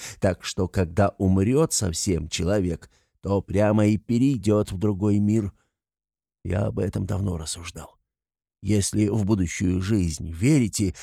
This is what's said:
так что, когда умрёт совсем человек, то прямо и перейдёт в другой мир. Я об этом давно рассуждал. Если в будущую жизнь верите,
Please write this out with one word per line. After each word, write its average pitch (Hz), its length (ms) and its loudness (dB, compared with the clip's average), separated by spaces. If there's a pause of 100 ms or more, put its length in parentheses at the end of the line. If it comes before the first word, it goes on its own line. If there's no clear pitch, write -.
(200)
так 92 240 0
что, - 240 -4
когда 95 480 0
умрёт 101 560 2
совсем 82 560 -2
человек, 87 600 -2 (360)
то 95 160 0
прямо 104 460 2
и 107 80 4
перейдёт 113 720 2
в 95 80 -6
другой 104 400 0
мир. 104 340 0 (920)
Я 95 220 -2
об 110 120 -6
этом 98 280 -2
давно 95 300 -2
рассуждал. 80 600 -12 (640)
Если 104 460 2
в 107 160 0
будущую 92 580 0
жизнь 90 480 -2
верите, 104 720 0